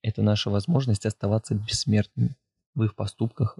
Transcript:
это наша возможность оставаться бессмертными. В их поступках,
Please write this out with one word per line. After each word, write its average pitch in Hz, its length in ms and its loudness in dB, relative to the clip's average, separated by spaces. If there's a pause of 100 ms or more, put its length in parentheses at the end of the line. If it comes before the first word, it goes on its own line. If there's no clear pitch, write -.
это 110 180 -2
наша 104 300 2
возможность 113 560 0
оставаться 107 480 -2
бессмертными. 107 800 0 (400)
В 117 80 0
их 104 100 0
поступках, - 680 -4